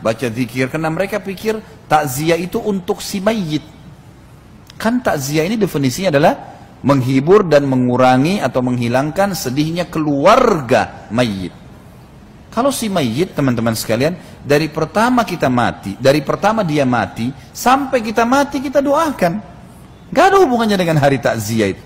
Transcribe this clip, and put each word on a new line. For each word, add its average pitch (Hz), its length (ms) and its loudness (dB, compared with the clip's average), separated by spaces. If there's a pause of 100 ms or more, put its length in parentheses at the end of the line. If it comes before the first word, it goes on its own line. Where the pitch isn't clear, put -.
baca 113 240 -2
zikir? 123 400 -4
Karena 160 240 -4
mereka 196 320 -4
pikir 214 400 -6 (240)
takziah 151 480 0
itu 180 240 -4
untuk 196 400 -4
si 196 240 -8
mayit. 185 400 -2 (1120)
Kan 233 240 -2
takziah 151 480 -2
ini 220 80 -2
definisinya 165 560 0
adalah 160 240 4 (480)
menghibur 139 640 4
dan 147 160 4
mengurangi 127 800 2
atau 131 160 -2
menghilangkan 127 720 -2
sedihnya 160 560 -4
keluarga 151 1200 2
mayit. 101 480 -4 (960)
Kalau 269 240 0
si 220 160 -4
mayit, 143 400 -2
teman-teman 120 400 0
sekalian, 123 720 -4
dari 147 240 0
pertama 208 560 -2
kita 160 240 -4
mati, 117 480 -2
dari 135 240 4
pertama 196 480 -2
dia 147 160 0
mati, 120 480 -2 (240)
sampai 254 480 0
kita 233 240 0
mati 277 320 0
kita 277 240 0
doakan. 277 560 0 (720)
Gak 320 140 4 (100)
ada - 80 6
hubungannya 233 320 2
dengan 165 240 4
hari 135 240 2
takziah 110 480 0
itu. 85 140 -8